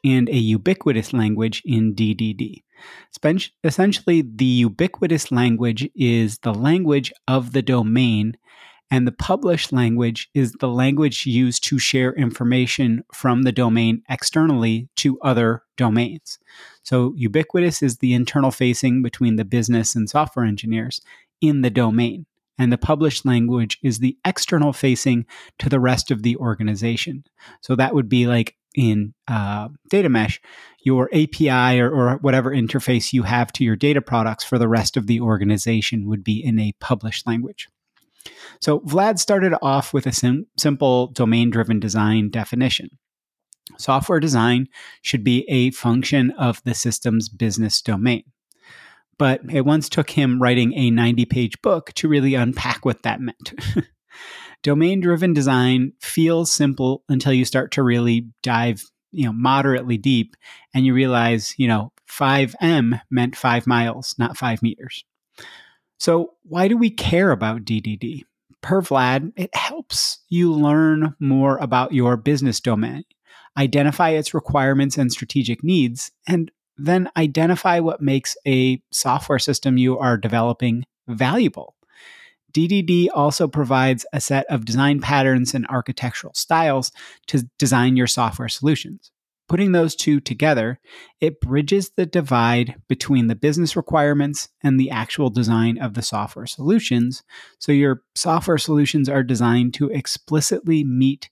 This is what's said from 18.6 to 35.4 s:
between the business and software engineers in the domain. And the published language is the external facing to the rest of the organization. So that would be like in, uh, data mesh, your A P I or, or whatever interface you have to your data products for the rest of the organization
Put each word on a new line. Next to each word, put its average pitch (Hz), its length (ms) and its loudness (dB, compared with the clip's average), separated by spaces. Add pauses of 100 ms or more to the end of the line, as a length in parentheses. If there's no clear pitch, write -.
between 120 340 0
the 110 80 -2
business 113 520 0
and 107 120 -2
software 147 360 -2
engineers 110 560 -4 (400)
in 147 220 2
the 123 80 2
domain. 117 560 0 (320)
And 127 120 2
the 120 80 0
published 151 460 -2
language 120 580 0
is 120 160 0
the 127 260 -2
external 151 500 0
facing 123 500 0 (340)
to - 120 -2
the 135 100 2
rest 127 300 0
of 113 120 -2
the 120 140 0
organization. 113 880 -4 (380)
So 131 120 -2
that 131 200 2
would 123 160 0
be 120 160 4
like 120 280 0 (220)
in, 107 380 0 (120)
uh, 104 440 -4 (180)
data 190 220 2
mesh, 110 300 0 (420)
your 131 280 2
A 156 180 2
P 156 200 0
I 127 300 2
or, 123 120 2
or 131 280 0
whatever 131 320 0
interface 127 640 -2
you 123 80 2
have 120 300 0
to - 120 -2
your 110 120 2
data 143 260 2
products 113 420 -2
for 127 140 0
the 117 100 2
rest 110 300 0
of 110 80 -4
the 117 140 0
organization 107 840 0